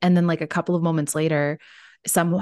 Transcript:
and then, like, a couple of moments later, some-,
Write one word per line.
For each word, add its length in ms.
and 140
then, 120
like, 140
a 60
couple 280
of 80
moments 320
later, 440
some-, 340